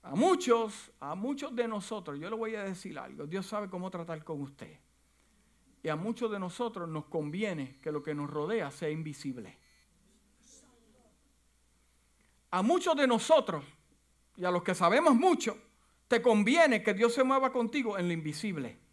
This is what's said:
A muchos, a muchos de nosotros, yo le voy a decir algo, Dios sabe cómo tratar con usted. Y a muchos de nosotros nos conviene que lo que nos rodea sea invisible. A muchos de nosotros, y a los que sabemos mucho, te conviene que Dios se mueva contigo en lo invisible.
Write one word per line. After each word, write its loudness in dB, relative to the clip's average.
A -8
muchos, 0
a -8
muchos -8
de -2
nosotros, -8
yo -10
le -8
voy -6
a -8
decir -10
algo, -12
Dios -6
sabe -8
cómo -8
tratar -10
con -8
usted. -14
Y -4
a -2
muchos -4
de -6
nosotros -6
nos -8
conviene -6
que -8
lo -4
que -6
nos -6
rodea -4
sea -6
invisible. -10
A 0
muchos 4
de 4
nosotros, 4
y -8
a 2
los 0
que 0
sabemos 6
mucho, 4
te 4
conviene 6
que 0
Dios 4
se 2
mueva 4
contigo -2
en 0
lo 0
invisible. -6